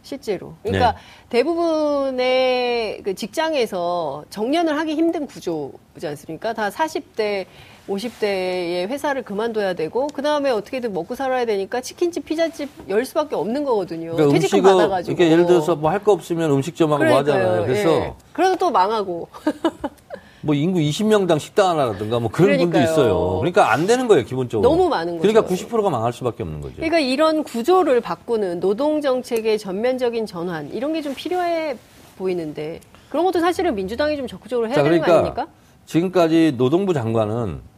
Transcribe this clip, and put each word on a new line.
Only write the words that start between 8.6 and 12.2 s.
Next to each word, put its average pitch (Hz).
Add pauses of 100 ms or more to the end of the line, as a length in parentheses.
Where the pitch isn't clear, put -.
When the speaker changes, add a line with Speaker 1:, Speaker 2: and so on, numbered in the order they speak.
Speaker 1:
회사를 277
그만둬야 208
되고 180
그다음에 285
어떻게든 233
먹고 185
살아야 254
되니까 214
치킨집, 339